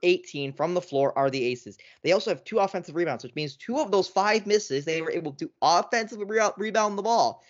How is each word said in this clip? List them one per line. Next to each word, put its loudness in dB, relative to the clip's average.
eighteen 0
from -2
the 0
floor 0
are 2
the -2
Aces. -6
They 2
also 2
have -4
two -2
offensive -2
rebounds, -2
which -16
means -6
two -4
of -2
those 2
five 0
misses, 0
they -2
were -4
able -4
to -10
offensively 2
re-, 2
rebound 0
the -4
ball 0